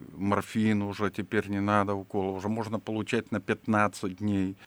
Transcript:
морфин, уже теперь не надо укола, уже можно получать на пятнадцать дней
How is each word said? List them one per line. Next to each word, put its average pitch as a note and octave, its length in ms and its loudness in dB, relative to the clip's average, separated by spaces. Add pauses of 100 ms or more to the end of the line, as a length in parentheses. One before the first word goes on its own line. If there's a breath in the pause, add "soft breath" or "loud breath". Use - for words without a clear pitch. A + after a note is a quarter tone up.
(160)
морфин, G2+ 680 2
уже G2+ 280 -2
теперь G2 400 -2
не G2+ 100 -2
надо G2+ 320 2
укола, G2 380 -2
уже F#2+ 180 -4
можно A2 320 -2
получать A2 520 -2
на G#2 60 2
пятнадцать G#2 800 0
дней G2 400 0 (100)